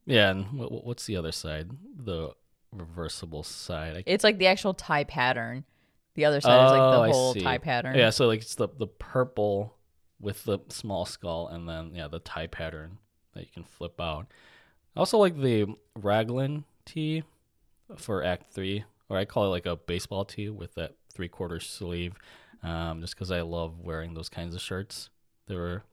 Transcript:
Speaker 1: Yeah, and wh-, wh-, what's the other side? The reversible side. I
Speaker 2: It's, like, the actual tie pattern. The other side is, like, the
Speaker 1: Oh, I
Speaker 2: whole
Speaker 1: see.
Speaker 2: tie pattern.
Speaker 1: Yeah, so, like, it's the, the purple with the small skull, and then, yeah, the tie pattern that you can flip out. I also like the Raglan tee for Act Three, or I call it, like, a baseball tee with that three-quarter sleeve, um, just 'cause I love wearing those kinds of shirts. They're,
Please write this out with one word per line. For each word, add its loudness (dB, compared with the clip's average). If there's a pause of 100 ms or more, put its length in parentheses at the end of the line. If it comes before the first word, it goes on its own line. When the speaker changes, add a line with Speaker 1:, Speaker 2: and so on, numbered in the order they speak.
Speaker 1:
Yeah, 6
and -2
wh-, -8
wh-, -8
what's -8
the -4
other -4
side? -8 (280)
The -6 (360)
reversible -10
side. -8
I -10
Speaker 2:
It's, 2
like, 6
the 4
actual 4
tie 0
pattern. 0 (500)
The 2
other 4
side 10
is, 10
like, 8
the 8
Speaker 1:
Oh, 8
I 6
Speaker 2:
whole 6
Speaker 1:
see. 0
Speaker 2:
tie 2
pattern. -2
Speaker 1:
Yeah, 8
so, 4
like, 2
it's -10
the, -2
the -6
purple -2 (460)
with -6
the -2
small -4
skull, -6
and -10
then, -10
yeah, -8
the -8
tie -8
pattern -10 (360)
that -14
you -16
can -16
flip -12
out. -6 (680)
I -4
also 2
like 4
the 2 (280)
Raglan 0 (200)
tee -4 (720)
for -4
Act -2
Three, -4 (240)
or -2
I 0
call 0
it, 2
like, -2
a -2
baseball -4
tee -8
with -12
that -8 (180)
three-quarter -8
sleeve, -6 (480)
um, -6
just -10
'cause -8
I 0
love -6
wearing -8
those -10
kinds -8
of -8
shirts. -8 (380)
They're, -6